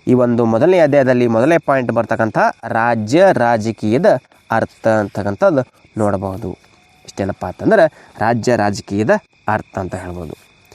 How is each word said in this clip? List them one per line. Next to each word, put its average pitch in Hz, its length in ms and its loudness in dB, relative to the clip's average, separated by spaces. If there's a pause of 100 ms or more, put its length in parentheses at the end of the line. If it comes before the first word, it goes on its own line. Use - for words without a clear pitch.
ಈ 123 60 4
ಒಂದು 120 320 2
ಮೊದಲನೇ 139 340 2
ಅಧ್ಯಾಯದಲ್ಲಿ 131 480 2
ಮೊದಲನೇ 127 300 2
ಪಾಯಿಂಟ್ 131 340 -2
ಬರ್ತಕ್ಕಂಥ 113 460 -2 (260)
ರಾಜ್ಯ 113 680 0
ರಾಜಕೀಯದ 117 880 0 (320)
ಅರ್ಥ - 360 -4
ಅಂತಕ್ಕಂಥದ್ದು 110 760 0 (360)
ನೋಡಬಹುದು. 95 600 -4 (480)
ಇಷ್ಟೇನಪ್ಪ - 400 -8
ಅಂತಂದ್ರೆ 190 480 0 (260)
ರಾಜ್ಯ 117 360 0
ರಾಜಕೀಯದ 104 540 -2 (380)
ಅರ್ಥ 107 320 -4
ಅಂತ 92 160 -8
ಹೇಳ್ಬೋದು. 87 380 -12 (420)